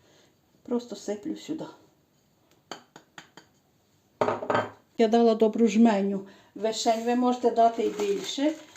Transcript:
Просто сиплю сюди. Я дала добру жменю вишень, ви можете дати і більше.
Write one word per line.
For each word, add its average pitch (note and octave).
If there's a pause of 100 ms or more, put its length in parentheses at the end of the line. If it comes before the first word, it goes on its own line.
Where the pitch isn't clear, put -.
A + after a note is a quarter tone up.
(640)
Просто -
сиплю G#3+
сюди. - (3250)
Я A3+
дала A#3
добру A3
жменю G3+ (340)
вишень, A3
ви A#3+
можете B3
дати A3+
і G#3
більше. G3+ (240)